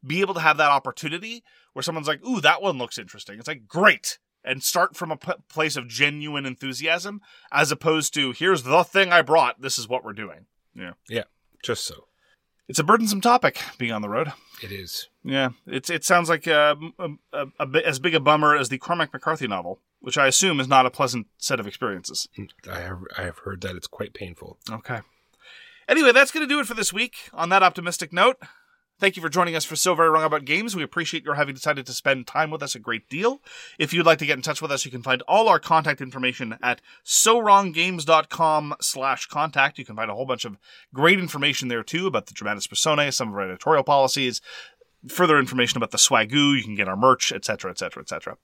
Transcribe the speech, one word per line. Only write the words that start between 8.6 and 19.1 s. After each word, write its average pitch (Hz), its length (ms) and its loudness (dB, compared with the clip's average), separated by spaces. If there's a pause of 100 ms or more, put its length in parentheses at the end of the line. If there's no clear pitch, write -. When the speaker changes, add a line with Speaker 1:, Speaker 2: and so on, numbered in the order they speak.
Speaker 1:
the 151 220 4
thing 190 260 0
I 175 120 6
brought, 135 400 2
this 131 160 -4
is 113 100 -10
what 123 160 -4
we're 107 80 -10
doing." 95 340 -14 (280)
Yeah. 90 180 -14 (160)
Speaker 2:
Yeah, 113 160 -6 (380)
just - 240 -6
so. - 220 -16 (600)
Speaker 1:
It's 127 100 -4
a 156 60 0
burdensome 208 360 4
topic, 240 400 2 (180)
being 117 140 -4
on 107 100 -4
the 104 60 -6
road. 143 240 -4 (300)
Speaker 2:
It 92 80 -14
is. 95 380 -12 (140)
Speaker 1:
Yeah, 135 280 -2 (160)
it's, 135 240 -8
it 165 140 -6
sounds 175 240 2
like 160 180 0
a, 151 320 4 (200)
a, 175 100 -8 (240)
a, 143 140 -6 (140)
a 147 60 -4
bi-, 139 140 0
as 147 180 -2
big 160 160 -2
a 156 60 4
bummer 151 340 6
as 135 140 0
the 127 100 -4
Cormac 170 340 -4